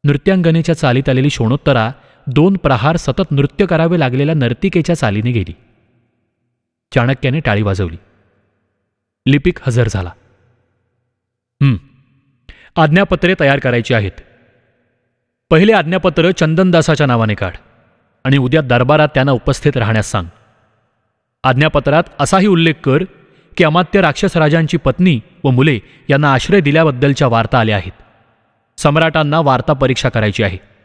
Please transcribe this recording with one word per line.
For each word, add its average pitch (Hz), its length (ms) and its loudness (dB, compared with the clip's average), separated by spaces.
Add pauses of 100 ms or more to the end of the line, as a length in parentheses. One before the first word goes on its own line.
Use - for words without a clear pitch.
नृत्यांगनेच्या 165 720 0
चालीत 135 340 0
आलेली 131 200 0
शोणोत्तरा 120 640 -2 (360)
दोन 156 300 2
प्रहार 143 400 -2
सतत - 340 -4
नृत्य 143 340 0
करावे 170 340 0
लागलेल्या 139 360 -2
नर्तिकेच्या 160 600 -2
चालीने 110 360 -2
गेली. 98 220 -4 (1400)
चाणक्याने 131 460 -2
टाळी 107 220 -2
वाजवली. 95 360 -4 (1300)
लिपिक 143 340 0
हजर 117 260 0
झाला. 90 260 -8 (1500)
"हं, 135 120 0 (1000)
आज्ञापत्रे 175 640 2
तयार 139 200 2
करायची 120 340 -2
आहेत. 101 180 -2 (1400)
पहिले 190 240 4
आज्ञापत्र 175 580 0
चंदनदासाच्या 160 760 2
नावाने 113 280 0
काढ 92 200 -8 (680)
आणि 135 140 2
उद्या 139 240 2
दरबारात 131 520 2
त्यांना 135 180 0
उपस्थित 139 460 -2
राहण्यास 110 340 -2
सांग. 92 140 -4 (1160)
आज्ञापत्रात 143 600 2 (160)
असाही 190 280 2
उल्लेख 165 260 2 (100)
कर 139 200 0 (540)
की 180 60 2
अमात्य 175 380 0
राक्षसराजांची 160 760 0
पत्नी 156 420 0 (240)
व 143 60 0
मुले 131 300 2 (300)
यांना 143 240 2
आश्रय 170 280 2
दिल्याबद्दलच्या 143 680 2
वार्ता 113 320 0
आल्या 110 160 0
आहेत. 95 160 -6 (840)
सम्राटांना 156 640 0
वार्ता 139 340 0
परीक्षा 131 360 -2
करायची 110 340 -2
आहे. 92 140 -4 (280)